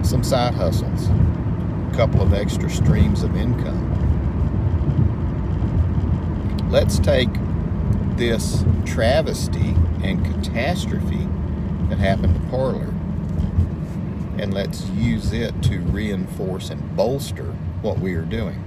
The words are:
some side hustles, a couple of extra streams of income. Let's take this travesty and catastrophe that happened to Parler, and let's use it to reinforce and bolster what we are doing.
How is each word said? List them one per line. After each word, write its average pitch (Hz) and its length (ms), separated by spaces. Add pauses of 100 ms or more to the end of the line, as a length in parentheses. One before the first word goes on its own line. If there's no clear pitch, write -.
some 123 200
side 120 300
hustles, - 540
a - 840
couple - 280
of - 100
extra - 380
streams - 520
of - 140
income. - 480 (2750)
Let's - 280
take 131 300 (880)
this 117 480 (200)
travesty - 920 (280)
and 95 220
catastrophe - 1040 (600)
that 92 100
happened 98 360
to - 140
Parler, 127 440 (1500)
and 98 160
let's 98 360
use 110 420
it 113 320
to 98 160
reinforce 95 920
and - 260
bolster 117 580 (280)
what 101 160
we 92 160
are 82 100
doing. 104 420